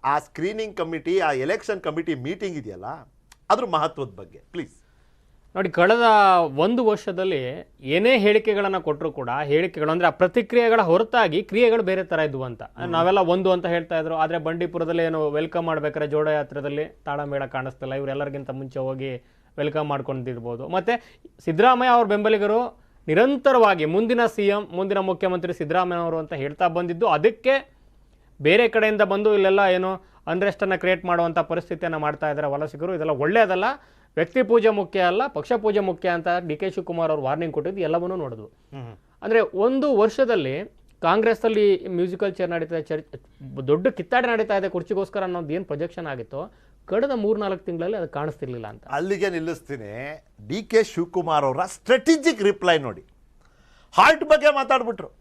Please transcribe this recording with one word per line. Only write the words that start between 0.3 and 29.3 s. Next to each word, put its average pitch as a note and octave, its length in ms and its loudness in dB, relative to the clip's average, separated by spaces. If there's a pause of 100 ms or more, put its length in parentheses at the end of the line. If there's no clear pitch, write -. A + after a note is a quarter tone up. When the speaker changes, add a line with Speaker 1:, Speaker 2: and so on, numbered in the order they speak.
Speaker 1:
ಕಮಿಟಿ, E3 420 -2
ಆ D#3 140 0
ಎಲೆಕ್ಷನ್ F3 480 -4
ಕಮಿಟಿ D#3+ 340 -4
ಮೀಟಿಂಗ್ E3+ 440 -8
ಇದೆಯಲ್ಲ, G2+ 280 -12 (640)
ಅದ್ರ G#3+ 160 2
ಮಹತ್ವದ D#3 420 -2
ಬಗ್ಗೆ F#2 300 -20
ಪ್ಲೀಸ್. - 340 -12 (840)
Speaker 2:
ನೋಡಿ, F#3 120 0
ಕಳೆದ G3 340 4 (540)
ಒಂದು A#3 280 2
ವರ್ಷದಲ್ಲಿ F3+ 960 -2
ಏನೇ F#3+ 380 2
ಹೇಳಿಕೆಗಳನ್ನ G#3 600 2
ಕೊಟ್ರು D3+ 340 -4
ಕೂಡ, B2 180 -6 (140)
ಹೇಳಿಕೆಗಳು D3+ 460 0
ಅಂದ್ರೆ, E3+ 180 2
ಆ - 20 6
ಪ್ರತಿಕ್ರಿಯೆಗಳ A3+ 720 2
ಹೊರತಾಗಿ G3 600 2
ಕ್ರಿಯೆಗಳು A3+ 400 2
ಬೇರೆ F#3 220 -2
ತರ E3+ 140 -2
ಇದ್ವು C3+ 260 -2
ಅಂತ. A#2+ 180 -12
Speaker 1:
ಹ್ಮ್. - 300 -10
Speaker 2:
ನಾವೆಲ್ಲ F3 260 4
ಒಂದು F#3 340 2
ಅಂತ F3+ 140 0
ಹೇಳ್ತಾ E3+ 320 -2
ಇದ್ರು, D#3+ 160 -2
ಆದ್ರೆ D#3+ 240 0
ಬಂಡೀಪುರದಲ್ಲಿ E3+ 640 -2
ಏನು D#3+ 280 0
ವೆಲ್ಕಮ್ D#3+ 360 -2
ಮಾಡ್ಬೇಕಾದ್ರೆ D3+ 440 -2
ಜೋಡೋ D3+ 200 0
ಯಾತ್ರೆದಲ್ಲಿ C#3+ 760 -4
ತಾಳಮೇಳ C#3+ 420 -6
ಕಾಣಿಸ್ತಿಲ್ಲ, C3 480 -8
ಇವ್ರೆಲ್ಲರಿಗಿಂತ C#3 560 -6
ಮುಂಚೆ C3+ 280 -10
ಹೋಗಿ C3 460 -6 (340)
ವೆಲ್ಕಮ್ D3+ 300 -4
ಮಾಡ್ಕೊಂಡಿರ್ಬೋದು. B2+ 800 -6
ಮತ್ತೆ F#3+ 520 -4 (240)
ಸಿದ್ದರಾಮಯ್ಯ B3 480 4
ಅವ್ರ A#3+ 140 6
ಬೆಂಬಲಿಗರು G#3 800 0 (240)
ನಿರಂತರವಾಗಿ A3+ 760 4
ಮುಂದಿನ A3 360 0 (140)
ಸಿ G#3 120 0
ಎಂ, G3+ 260 0
ಮುಂದಿನ F#3+ 260 -2
ಮುಖ್ಯಮಂತ್ರಿ F#3 540 -2
ಸಿದ್ದರಾಮಯ್ಯ F3 500 -2
ಅವರು E3 160 -2
ಅಂತ D#3 140 -8
ಹೇಳ್ತಾ D3 360 -2
ಬಂದಿದ್ದು, F3 380 -2
ಅದಕ್ಕೆ A3+ 680 0 (680)
ಬೇರೆ G#3 260 6
ಕಡೆಯಿಂದ A3 340 2
ಬಂದು G3+ 320 2